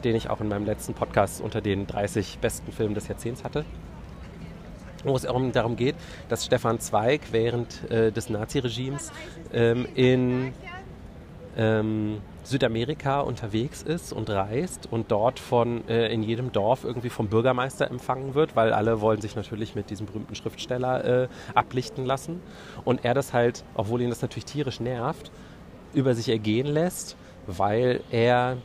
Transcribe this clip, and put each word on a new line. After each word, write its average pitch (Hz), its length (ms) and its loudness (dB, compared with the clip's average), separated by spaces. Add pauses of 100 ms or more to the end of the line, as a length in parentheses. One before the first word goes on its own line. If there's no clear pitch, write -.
den 113 120 4
ich 110 140 0
auch - 100 0
in 107 100 -2
meinem 104 160 0
letzten 107 280 -4
Podcast - 480 2
unter 110 200 -2
den 98 260 0
dreißig 104 520 -2
besten - 320 -4
Filmen 107 220 0
des 101 140 -4
Jahrzehnts - 360 -6
hatte, 147 220 -4 (1400)
wo 131 120 2
es 131 100 0
auch 127 160 0 (100)
darum 117 240 2
geht, 127 200 2 (340)
dass - 160 0
Stefan 117 340 2
Zweig 117 420 2 (100)
während, 117 580 0
äh, 113 220 4
des 110 180 -4
Naziregimes, 123 840 -2 (400)
ähm, 120 440 4
in, 127 580 4 (1040)
ähm, 107 640 2 (220)
Südamerika 135 760 0
unterwegs 113 600 -2
ist 170 300 -4
und 107 180 -4
reist 107 600 -2
und 113 180 -2
dort 113 300 2
von, 120 480 2
äh, 113 260 2
in 113 80 0
jedem 113 300 -2
Dorf 110 320 2
irgendwie 120 260 -4
vom 110 200 -2
Bürgermeister 127 600 2
empfangen 131 460 -4
wird, 156 220 4
weil 113 160 6
alle 110 260 4
wollen 107 220 4
sich 110 160 -6
natürlich 107 380 -6
mit 104 140 -6
diesem 104 180 -6
berühmten 107 280 -8
Schriftsteller, 127 880 0
äh, 127 40 -2 (280)
ablichten 127 500 0
lassen. 147 360 -2 (420)
Und 123 220 2
er 120 80 6
das 135 180 0
halt, 120 320 4 (120)
obwohl 113 260 0
ihn 123 80 2
das 117 120 -4
natürlich 120 220 -6
tierisch 139 380 -4
nervt, 127 500 -4 (600)
über 131 220 4
sich 117 120 -2
ergehen 113 400 2
lässt, 156 480 0 (320)
weil 104 540 4 (100)
er 123 540 4